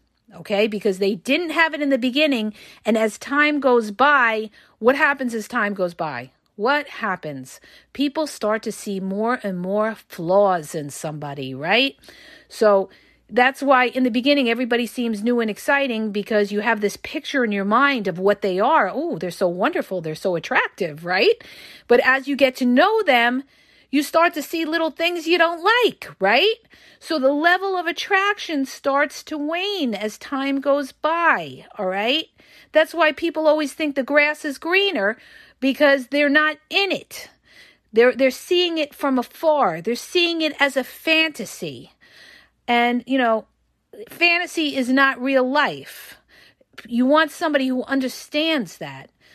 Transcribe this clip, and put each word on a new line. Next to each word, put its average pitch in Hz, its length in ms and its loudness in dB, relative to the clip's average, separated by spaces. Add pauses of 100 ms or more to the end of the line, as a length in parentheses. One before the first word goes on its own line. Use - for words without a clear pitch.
(340)
okay? 202 320 0
Because 202 320 -2
they 202 160 0
didn't 311 360 -2
have 320 240 2
it 294 80 -4
in 285 80 0
the 269 80 2
beginning, 247 560 0 (320)
and 220 100 2
as 214 220 0
time 294 420 0
goes 240 300 2
by, 226 580 2 (300)
what 254 180 4
happens 277 380 0
as 214 120 -6
time 208 280 -2
goes 180 180 -2
by? 131 380 -8 (260)
What 285 320 0
happens? 185 720 -8 (320)
People 294 340 -2
start 220 360 -4
to 214 100 -6
see 196 260 -8
more 208 440 -2
and 190 160 -6
more 208 360 -2
flaws 180 800 0
in 147 140 -6
somebody, 143 680 -10
right? 196 420 0 (520)
So 202 400 4 (420)
that's 247 320 2
why 254 240 4
in 247 160 -2
the 254 80 2
beginning, 254 400 2
everybody 240 360 0
seems 226 360 -4
new 240 180 0
and 220 100 -2
exciting 226 600 -2
because 208 400 0
you 208 80 -2
have 220 220 0
this 202 160 -2
picture - 440 -4
in 220 80 0
your 202 140 -2
mind 240 420 2
of 180 120 -4
what 202 240 2
they 190 180 -2
are. 247 320 2
"Oh, 285 240 -4
they're 175 140 -6
so 180 180 0
wonderful. 196 540 -2
They're 156 120 -6
so 180 220 -2
attractive," 170 720 -4
right? 220 360 2 (460)
But 240 120 6
as 262 280 2
you 277 80 -2
get 254 200 4
to 254 100 0
know 370 360 4
them, 247 420 2 (460)
you 285 120 0
start 339 320 2
to 302 80 -6
see 330 240 -6
little 320 240 0
things 339 360 -4
you 339 120 2
don't 339 260 0
like, 453 460 2 (100)
right? 269 360 2 (440)
So 320 180 -4
the 262 140 2
level 359 460 0
of 330 80 -4
attraction 381 800 -2
starts - 580 -2
to 302 140 -8
wane 330 560 -4
as 208 240 -8
time 277 420 -4
goes 277 320 0
by, 302 720 0 (140)
all 196 80 -4
right? 220 400 -2 (460)
That's 311 200 4
why 311 200 2
people 311 360 -2
always 302 240 2
think 302 220 -4
the 269 80 -2
grass 294 420 2
is 277 140 -6
greener, 330 580 0 (420)
because 277 500 2
they're 294 200 2
not 302 300 2 (100)
in 381 220 0
it. - 400 -10 (640)
They're, 240 220 4
they're 262 160 2
seeing 349 480 -2
it 294 160 -4
from 262 240 -2
afar. 240 600 0
They're 226 140 -4
seeing 339 480 -2
it 302 160 -2
as 277 180 0
a 254 80 -2
fantasy. 240 1080 -4 (720)
And, 240 400 0
you 262 120 0
know, 226 280 0 (600)
fantasy 339 680 -2
is 247 120 -2
not 262 320 2
real 262 280 2
life. 220 680 -4 (680)
You 240 200 0
want 302 240 4
somebody 285 380 0
who 254 160 -2
understands 277 920 -2
that. 139 320 -14 (240)